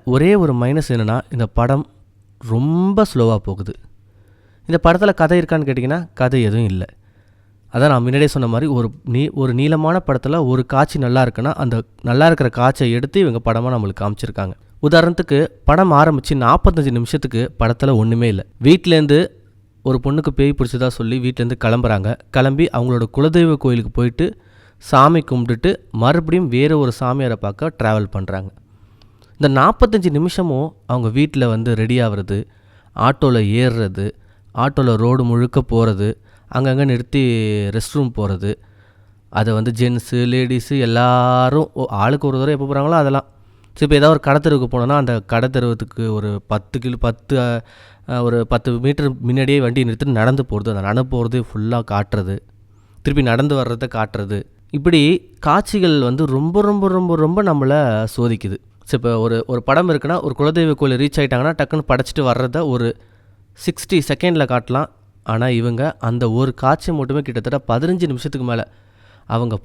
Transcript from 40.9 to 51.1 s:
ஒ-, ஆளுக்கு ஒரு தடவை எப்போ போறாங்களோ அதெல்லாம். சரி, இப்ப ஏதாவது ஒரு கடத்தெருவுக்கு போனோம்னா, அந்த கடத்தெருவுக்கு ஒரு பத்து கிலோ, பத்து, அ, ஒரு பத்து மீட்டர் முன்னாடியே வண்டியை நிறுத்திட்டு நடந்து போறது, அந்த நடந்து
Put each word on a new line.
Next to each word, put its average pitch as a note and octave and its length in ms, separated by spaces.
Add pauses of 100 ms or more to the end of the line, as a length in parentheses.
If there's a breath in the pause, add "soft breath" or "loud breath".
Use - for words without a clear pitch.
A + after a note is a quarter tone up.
ஒ-, C3 120
ஆளுக்கு A#2+ 400
ஒரு C3+ 120
தடவை C#3 200
எப்போ C#3 160
போறாங்களோ C#3 160
அதெல்லாம். C#3 340 (500 soft breath)
சரி, D3+ 200
இப்ப - 0
ஏதாவது D3 160
ஒரு D#3+ 140
கடத்தெருவுக்கு C#3+ 460
போனோம்னா, B2+ 260
அந்த B2 320
கடத்தெருவுக்கு A#2 800
ஒரு G#2 360
பத்து G#2+ 320
கிலோ, A#2+ 220
பத்து, B2 400
அ, A#2+ 220 (600 soft breath)
ஒரு A#2+ 240
பத்து A#2+ 260
மீட்டர் C3+ 480
முன்னாடியே C3 400
வண்டியை B2 280
நிறுத்திட்டு C#3 220
நடந்து B2 400
போறது, G#2 180
அந்த G2+ 120
நடந்து A#2+ 440